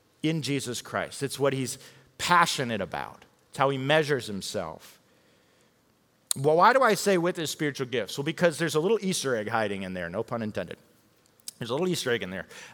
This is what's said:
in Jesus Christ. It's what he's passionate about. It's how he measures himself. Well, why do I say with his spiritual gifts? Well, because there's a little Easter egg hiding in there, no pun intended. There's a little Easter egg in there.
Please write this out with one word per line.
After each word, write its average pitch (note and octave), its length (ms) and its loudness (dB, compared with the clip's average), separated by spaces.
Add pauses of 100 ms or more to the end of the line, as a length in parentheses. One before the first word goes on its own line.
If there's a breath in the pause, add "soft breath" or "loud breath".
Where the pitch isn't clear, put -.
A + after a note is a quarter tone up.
(220)
in D#3+ 180 0
Jesus B2+ 400 -4
Christ. - 400 -4
It's C3+ 160 -4
what C3+ 160 2
he's C3 240 -4 (400 loud breath)
passionate C#3+ 640 2
about. D2 440 -8 (240)
It's - 100 -8
how C3+ 100 6
he C#3 80 0
measures C#3 500 2
himself. F#2+ 720 -8 (1400 soft breath)
Well, C#3+ 200 4
why G3 180 8
do C4+ 80 4
I A3 140 6
say G3 240 4
with F3 160 0
his D#3+ 160 -4
spiritual C#3 360 -4
gifts? A2+ 300 -4
Well, C#3 80 -4
because D#3+ 320 2
there's D#3 180 -2
a D#3 40 4
little G3+ 220 2
Easter E3 340 -2
egg G#2+ 140 -4
hiding G#2+ 340 0
in F#2 100 -6
there, F2 160 -6
no G2 140 -4
pun A#2 180 -6
intended. G2 360 -6 (840)
There's A#2 100 -8
a A#2 40 -2
little E3+ 160 0
Easter D3+ 220 -2
egg A2+ 120 0
in F#2 80 -8
there. F#2 160 -8 (260 loud breath)